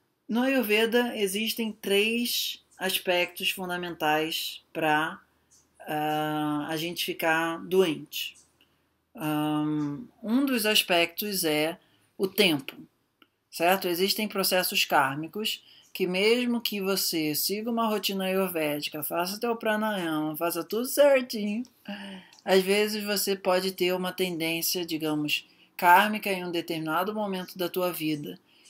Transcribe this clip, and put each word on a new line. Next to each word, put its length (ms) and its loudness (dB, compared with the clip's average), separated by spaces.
no 140 0
Ayurveda 720 2
existem 560 -2
três 880 0
aspectos 720 -2
fundamentais 1120 -2
pra, 480 0
ah, 880 -2
a 80 -4
gente 280 -4
ficar 540 0
doente. 800 -2
Ahn, 880 -2
um 240 2
dos 180 0
aspectos 800 2
é 360 0
o 120 0
tempo, 460 2
certo? 380 2
Existem 400 0
processos 560 0
kármicos 760 0
que 140 0
mesmo 540 2
que 200 -6
você 540 0
siga 360 -2
uma 180 0
rotina 380 -2
ayurvédica, 760 -2
faça 380 -4
teu 160 -2
pranayama, 800 -2
faça 260 -2
tudo 240 -4
certinho, 800 2
às 180 6
vezes 400 2
você 320 -2
pode 380 0
ter 200 0
uma 200 -2
tendência, 760 -2
digamos, 640 -2
kármica 540 6
em 140 -2
um 80 -6
determinado 600 -2
momento 460 -6
da 100 -2
tua 240 -2
vida, 460 -4